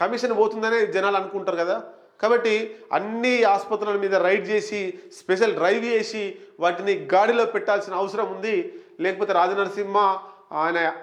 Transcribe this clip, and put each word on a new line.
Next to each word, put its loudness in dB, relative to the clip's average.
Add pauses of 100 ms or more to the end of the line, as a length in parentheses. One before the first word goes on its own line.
కమిషన్ 0
పోతుందనే 2
జనాలు 2
అనుకుంటారు -4
కదా. -2 (380)
కాబట్టి 0 (160)
అన్ని 0
ఆసుపత్రుల 0
మీద 0
రైడ్ 2
చేసి, -4 (200)
స్పెషల్ 2
డ్రైవ్ 2
చేసి -4 (240)
వాటిని -2
గాడిలో 4
పెట్టాల్సిన -2
అవసరం -4
ఉంది. -4 (180)
లేకపోతే -2
రాజనరసింహ 0 (540)
ఆయన, 0 (260)